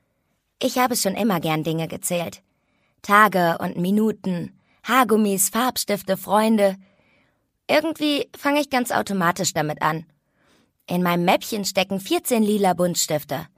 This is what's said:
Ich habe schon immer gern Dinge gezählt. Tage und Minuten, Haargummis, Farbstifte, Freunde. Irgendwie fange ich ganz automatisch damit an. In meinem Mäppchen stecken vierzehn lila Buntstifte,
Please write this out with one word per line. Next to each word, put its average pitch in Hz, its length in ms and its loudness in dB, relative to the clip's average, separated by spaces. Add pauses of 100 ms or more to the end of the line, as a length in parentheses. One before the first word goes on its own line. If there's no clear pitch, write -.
(600)
Ich 254 160 -2
habe 247 180 0
schon 190 200 -2
immer 202 240 0
gern 156 240 -2
Dinge 160 240 -4
gezählt. 175 560 -6 (580)
Tage 196 560 4
und 180 200 -6
Minuten, 190 800 -2 (240)
Haargummis, 214 680 2
Farbstifte, 220 680 -2
Freunde. 202 600 2 (920)
Irgendwie 302 720 0
fange 285 220 0
ich 285 100 -4
ganz 247 220 -2
automatisch 185 640 -2
damit 151 280 -4
an. 156 240 -2 (800)
In 180 160 -2
meinem 175 240 0
Mäppchen 208 400 0
stecken 190 340 -2
vierzehn 247 440 0
lila 202 300 2
Buntstifte, 160 760 -4 (100)